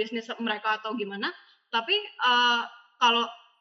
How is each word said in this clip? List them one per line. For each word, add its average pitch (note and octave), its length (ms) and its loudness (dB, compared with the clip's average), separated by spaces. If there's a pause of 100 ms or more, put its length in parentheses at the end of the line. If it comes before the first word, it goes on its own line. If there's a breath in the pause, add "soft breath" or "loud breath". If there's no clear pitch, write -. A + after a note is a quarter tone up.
bisnis A3+ 280 -4 (120)
mereka G#3+ 420 -2
atau A3 160 -6
gimana, G3+ 320 -4 (440 loud breath)
tapi, A#3 240 0
eee, B3 640 2 (400)
kalau A#3 240 4 (340)